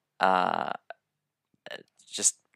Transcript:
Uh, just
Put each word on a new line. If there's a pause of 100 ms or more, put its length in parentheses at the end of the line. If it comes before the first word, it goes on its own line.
(220)
Uh, (1400)
just (180)